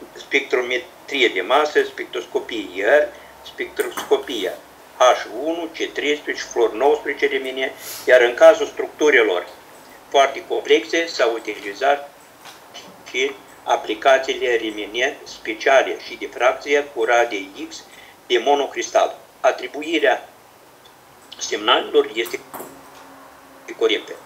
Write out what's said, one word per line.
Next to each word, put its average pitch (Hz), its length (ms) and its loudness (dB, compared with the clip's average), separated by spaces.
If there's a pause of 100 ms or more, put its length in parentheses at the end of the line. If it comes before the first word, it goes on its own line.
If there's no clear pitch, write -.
(120)
spectrometrie - 1160 -2
de 113 120 -2
masă, 143 420 2
spectroscopie 117 920 -8
I 95 80 -6
R, 139 240 4 (400)
spectroscopia 123 1040 -4 (460)
H - 40 4 (420)
unu, 165 240 -4 (100)
C - 140 -6
treisprezece, 147 600 -4
flor 117 200 2
nouăsprezece 143 560 0
de 139 80 -2
mine, 131 360 -6 (340)
iar 127 140 8
în 120 140 4
cazul 156 320 8
structurilor 113 800 2 (600)
foarte 135 400 2
complexe 160 580 0
s-au 127 260 0
utilizat - 800 -4 (1000)
și 131 200 -2 (320)
aplicațiile 123 920 0
Rimini 110 680 -4
speciale - 720 0 (100)
și - 100 -12
difracție 143 680 0 (100)
cu 113 100 0
radii 117 640 0
X - 140 -18 (440)
de 120 120 2
monocristal. 120 800 0 (220)
Atribuirea 143 880 0 (1120)
semnalelor - 760 0
este 113 260 -4 (1400)
corectă. - 340 0 (140)